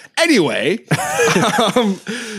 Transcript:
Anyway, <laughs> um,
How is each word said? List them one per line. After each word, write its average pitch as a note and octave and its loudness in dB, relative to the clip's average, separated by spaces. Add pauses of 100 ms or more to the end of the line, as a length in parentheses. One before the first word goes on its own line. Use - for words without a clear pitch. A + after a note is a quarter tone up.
(180)
Anyway, D#3 2
<laughs> A3 0
um, G#3+ 0 (440)